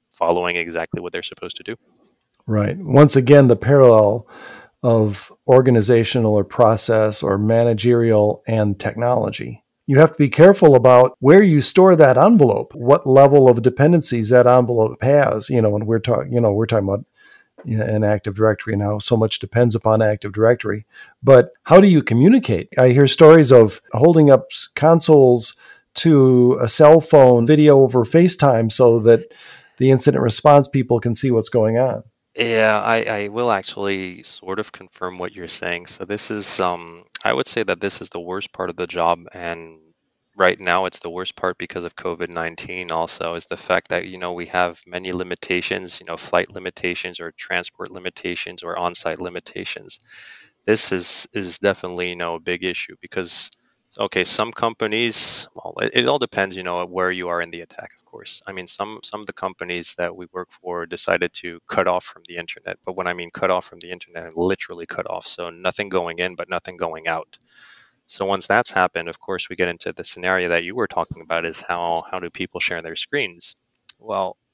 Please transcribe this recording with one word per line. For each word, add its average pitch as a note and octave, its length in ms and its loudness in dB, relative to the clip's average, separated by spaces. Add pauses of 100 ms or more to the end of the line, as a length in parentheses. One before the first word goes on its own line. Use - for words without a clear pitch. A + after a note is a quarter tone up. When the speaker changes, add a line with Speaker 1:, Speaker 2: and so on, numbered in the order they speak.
(120)
Speaker 1:
following F2 460 -4
exactly E2+ 420 -10
what F2 140 -12
they're F2 100 -12
supposed - 320 -18
to - 80 -20
do. A2+ 140 -14 (680)
Speaker 2:
Right. G#2+ 320 -4
Once D3 380 4
again, C3+ 320 6
the A#2+ 80 4
parallel A#2 720 4 (560)
of A2 480 -2 (160)
organizational A#2 880 2
or G2+ 80 0
process A2 800 0
or G2 140 -2
managerial A2+ 1120 0
and G#2+ 300 -2
technology. A2+ 840 -6 (240)
You C#3 140 2
have D#3+ 120 6
to - 60 -12
be C#3+ 120 2
careful E3+ 460 6
about B2 440 6
where E3+ 240 6
you D#3+ 160 2
store F#3 380 4
that C3 200 6
envelope, D3+ 560 2
what B2+ 320 0
level C3+ 440 6
of A#2 120 4
dependencies B2+ 680 0
that B2 180 4
envelope A#2+ 560 2
has. B2 460 0
You B2 120 0
know, G#2+ 100 0
when G#2 140 -4
we're A2+ 140 -2
talking, B2 320 -4
you A#2+ 80 -2
know, A2 140 0
we're A2 140 -2
talking G2+ 200 -2
about, G2+ 160 -6 (600)
you A2 140 -6
know, G#2+ 40 -4
an G#2+ 220 -2
Active G#2 280 -4
Directory G#2+ 440 -2
now, G#2 220 -4
so A#2+ 180 0
much A2 220 -2
depends A#2 360 -2
upon A2 260 0
Active G#2+ 300 -4
Directory. G#2+ 540 -2 (360)
But B2+ 280 6 (140)
how F3+ 180 6
do G3+ 80 6
you D#3+ 120 4
communicate? B2 760 2
I B2+ 120 6
hear C3+ 180 4
stories D#3 440 8
of A2+ 300 6 (100)
holding D3+ 380 4
up C3 220 4
s-, - 220 -8
consoles D3 880 4 (360)
to B2+ 640 4
a A#2+ 80 -2
cell D#3 320 6
phone B2+ 440 4
video D3 340 6
over B2 260 2
FaceTime C#3 680 0
so A#2 280 4
that A2+ 340 2 (460)
the C3 120 2
incident C3 320 2
response C#3+ 460 4
people B2 320 -2
can A#2+ 120 -4
see C3+ 160 -4
what's A2+ 200 -2
going A2+ 280 0
on. B2 260 -4 (320)
Speaker 1:
Yeah, A2 440 0
I, A2+ 240 -2
I G#2 240 -8
will A#2 240 -4
actually F#2+ 720 -8
sort F#2+ 340 -14
of G#2+ 140 -10
confirm F#2 480 -16
what F2+ 160 -12
you're F2 120 -16
saying. F2 380 -10
So - 180 -16
this G#2 280 -12
is, G#2 280 -10
um, F2 440 -8 (200)
I A2 80 -2
would C3 160 -6
say - 140 -8
that G2 180 -6
this G2+ 220 -10
is F#2 80 -16
the - 100 -14
worst F#2 320 -12
part F2+ 200 -10
of E2 40 -20
the F2+ 120 -10
job, E2+ 460 -4
and E2+ 440 -14 (580)
right F#2 240 0
now F#2 260 -4
it's - 120 -10
the - 140 -14
worst F2+ 240 -14
part F#2 240 -8
because F2 240 -14
of E2+ 120 -16
covid E2+ 340 -10
nineteen E2+ 640 -14
also, E2+ 440 -8
is E2 100 -14
the F2 100 -14
fact - 340 -6
that, F2+ 180 -8
you F#2 100 -18
know, F2+ 160 -12
we F2 140 -14
have F2+ 400 -6
many F2+ 240 -12
limitations, F2+ 880 -10
you F2+ 80 -20
know, E2+ 100 -12
flight - 320 -6
limitations F2+ 720 -12
or E2+ 140 -16
transport F#2+ 580 -12
limitations F2+ 720 -14
or E2+ 140 -12
on-site F2 440 -10
limitations. F2+ 800 -16 (640)
This G#2+ 260 -4
is, - 420 -8
is F#2+ 260 -12
definitely, F2+ 500 -6
you F2 60 -12
know, E2+ 200 -10
a E2 40 -14
big F2+ 240 -10
issue - 360 -10
because, - 520 -10 (480)
okay, G2 240 -4
some A#2 280 -6
companies, A2+ 1000 -6
well, - 260 -18
it, - 140 -6
it B2 140 -2
all C#3 100 -2
depends, G2 400 -8
you F#2 60 -14
know, F2+ 240 -10
where F#2 240 -6
you F2+ 160 -10
are F2 160 -8
in E2+ 80 -14
the E2+ 100 -18
attack, - 380 -20
of - 60 -20
course. - 420 -20
I G2+ 40 -16
mean, F#2 160 -16
some, G#2 360 -14
some G#2+ 180 -16
of G2+ 60 -20
the G2+ 60 -14
companies F2+ 640 -12
that F2 160 -10
we F2+ 180 -20
work F2+ 180 -14
for F2 340 -14
decided F2 480 -10
to E2+ 340 -20
cut F2+ 200 -6
off F2+ 160 -6
from - 240 -20
the F2 100 -20
internet. - 480 -16
But F#2 100 -14
when F#2 120 -10
I F2+ 60 -8
mean F2 180 -16
cut - 180 -6
off F2+ 160 -6
from F2 140 -20
the F2 120 -20
internet, E2+ 460 -18
literally F2 480 -8
cut - 240 -14
off. F2+ 160 -14
So F2 240 -14
nothing F2+ 400 -10
going F2 300 -8
in, F2+ 160 -10
but F2 140 -14
nothing F2+ 280 -12
going E2 300 -12
out. E2 300 -10 (680)
So - 200 -12
once F#2+ 200 -6
that's A2 260 -4
happened, F2 380 -4
of E2 100 -18
course, - 300 -12
we F2+ 60 -18
get F2+ 120 -4
into E2+ 260 -12
the F2 100 -16
scenario F2+ 460 -6
that E2+ 140 -4
you F2+ 120 -14
were A#2 120 -6
talking - 360 -10
about E2 220 -8
is E2 160 -12
how, E2+ 480 -8
how F#2 100 -12
do F2+ 100 -14
people F2+ 300 -14
share E2+ 240 -8
their E2 120 -16
screens? F#2 600 -10 (420)
Well, G2 400 -8 (160)